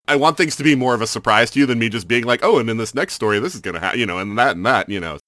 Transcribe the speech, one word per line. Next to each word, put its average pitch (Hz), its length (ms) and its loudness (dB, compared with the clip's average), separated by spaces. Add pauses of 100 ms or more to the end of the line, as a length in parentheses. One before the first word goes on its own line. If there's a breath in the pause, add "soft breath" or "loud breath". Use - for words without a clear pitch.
I 143 80 4
want 151 180 2
things 165 220 -2
to 143 60 -8
be 147 120 4
more 127 180 0
of 113 80 0
a 113 60 -2
surprise 113 440 2
to 135 100 -2
you 143 40 6
than 123 140 0
me 113 80 0
just 101 220 -6
being 117 160 0
like, 120 180 0
"Oh, 208 160 4
and 113 100 -2
in 110 60 -2
this 113 180 -4
next 160 200 -4
story, 104 260 0
this 92 160 -6
is - 60 -14
gonna 85 180 -8
ha-," 92 140 -2
you 117 120 0
know, 90 140 -4
and 101 180 -6
that 120 200 2
and 90 80 -4
that, 113 240 0
you 101 100 -4
know. 82 180 -8 (100)